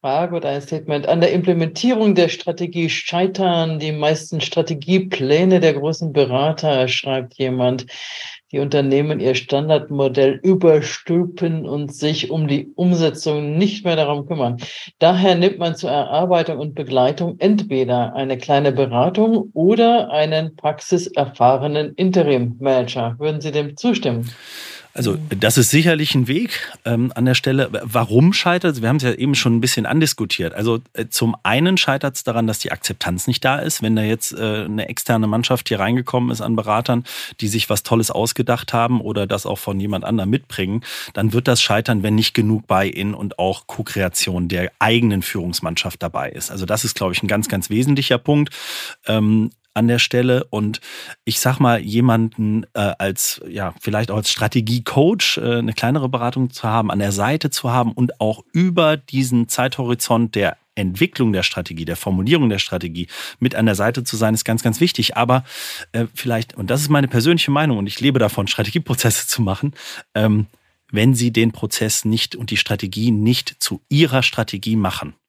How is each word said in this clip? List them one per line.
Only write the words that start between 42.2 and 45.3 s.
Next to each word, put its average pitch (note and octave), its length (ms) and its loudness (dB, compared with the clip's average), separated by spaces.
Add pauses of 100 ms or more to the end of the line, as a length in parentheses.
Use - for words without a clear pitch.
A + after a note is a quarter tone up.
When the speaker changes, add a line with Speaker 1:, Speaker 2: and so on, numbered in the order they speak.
Speaker 2:
genug A2 320 0
Buy-in G2 480 0
und - 240 -10
auch F#2 280 -2
Co-Kreation F2+ 840 -4
der F2+ 300 -4
eigenen A2 440 2
Führungsmannschaft E2+ 800 -6